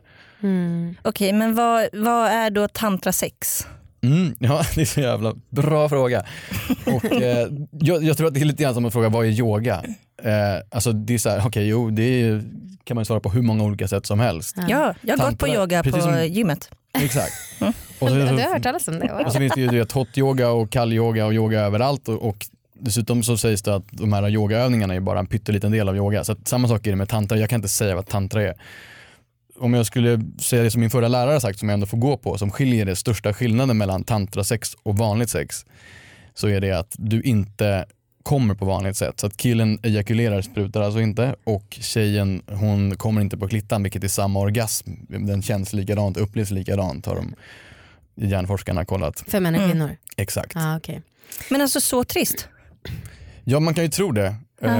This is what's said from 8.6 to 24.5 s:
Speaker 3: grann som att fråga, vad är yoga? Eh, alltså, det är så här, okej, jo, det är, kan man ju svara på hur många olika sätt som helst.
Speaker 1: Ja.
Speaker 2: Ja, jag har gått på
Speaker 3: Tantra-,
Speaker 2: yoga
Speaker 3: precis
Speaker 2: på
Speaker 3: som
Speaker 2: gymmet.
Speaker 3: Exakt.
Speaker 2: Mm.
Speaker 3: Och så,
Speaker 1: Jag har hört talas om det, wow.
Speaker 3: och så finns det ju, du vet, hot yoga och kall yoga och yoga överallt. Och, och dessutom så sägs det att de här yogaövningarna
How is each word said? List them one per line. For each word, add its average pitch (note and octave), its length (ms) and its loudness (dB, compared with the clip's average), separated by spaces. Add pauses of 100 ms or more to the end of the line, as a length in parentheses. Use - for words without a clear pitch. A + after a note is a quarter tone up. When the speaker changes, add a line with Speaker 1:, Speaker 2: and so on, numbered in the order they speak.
Speaker 3:
grann C3 100 2
som A#2+ 120 0
att A2 80 -2
fråga, A2+ 160 2
vad A#2 160 2
är A2+ 40 4
yoga? G#2+ 540 0 (400)
Eh, A2 100 0 (380)
alltså, A#2+ 200 0
det G#2+ 220 -2
är A#2+ 40 2
så A2 120 0
här, G2+ 180 2
okej, G#2+ 200 0
jo, A2+ 220 2
det A2 140 0
är, A#2 400 2 (400)
kan - 120 -6
man A2+ 60 -2
ju G#2+ 40 -4
svara A2 140 0
på G2 100 -2
hur A#2+ 120 2
många A2 220 2
olika G#2 240 0
sätt G2 180 -2
som G#2 140 0
helst. G2 380 0
Speaker 1:
Ja. F3+ 120 -4
Speaker 2:
Ja, B3 320 2
jag A3+ 160 0
har C4+ 120 2
gått A3 100 -2
på - 60 0
Speaker 3:
Tantra-, - 100 2
Speaker 2:
yoga F3+ 280 2
Speaker 3:
precis - 220 2
Speaker 2:
på E3+ 60 2
Speaker 3:
som E3 160 2
Speaker 2:
gymmet. F3 420 -2 (240)
Speaker 3:
Exakt. C3+ 380 0 (300)
Speaker 2:
Mm. A3+ 120 0 (260)
Speaker 3:
Och B2+ 100 2
så, C3 80 4
Speaker 1:
Jag C3+ 100 4
har A#3+ 260 2
hört C#4+ 100 0
talas C4+ 240 -2
om E3 120 -4
det, B3 80 -2
wow. - 180 -4
Speaker 3:
och - 60 -2
så C3+ 80 2
finns C3+ 140 2
det - 80 0
ju, B2+ 60 4
du A#2+ 120 2
vet, A2 120 0
hot C3 260 -2
yoga C3+ 340 4
och A2+ 200 0
kall A#2 220 2
yoga A2+ 320 2
och G#2+ 80 2
yoga A2 280 2
överallt. A#2 480 0
Och, A2 200 -2
och - 160 -8 (340)
dessutom A#2 440 0
så A#2 140 0
sägs G#2+ 240 0
det G#2 140 0
att F#2 160 -4
de G#2 220 0
här G2+ 160 2
yogaövningarna G#2+ 680 2